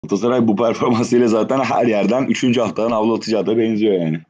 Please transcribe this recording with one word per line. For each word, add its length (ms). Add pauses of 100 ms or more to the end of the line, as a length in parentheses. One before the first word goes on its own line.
Galatasaray 460
bu 80
performansıyla 720
zaten 300
her 280
yerden 400
üçüncü 340
haftadan 300
avlatacağı 560
da 120
benziyor 360
yani. 340